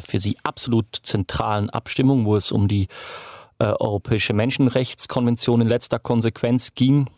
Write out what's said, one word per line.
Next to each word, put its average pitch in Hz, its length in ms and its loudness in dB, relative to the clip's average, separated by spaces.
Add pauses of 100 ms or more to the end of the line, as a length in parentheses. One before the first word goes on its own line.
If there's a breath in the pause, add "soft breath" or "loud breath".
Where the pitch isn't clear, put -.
für - 140 -2
sie 101 240 -2
absolut 113 420 0 (160)
zentralen 104 680 -2
Abstimmung, 131 540 2
wo 104 100 2
es - 160 0
um 101 160 2
die, 98 200 0 (680 loud breath)
äh, - 60 2
Europäische 107 680 0
Menschenrechtskonvention 120 1300 0
in 113 60 2
letzter 120 300 0
Konsequenz 117 800 0
ging, 135 420 2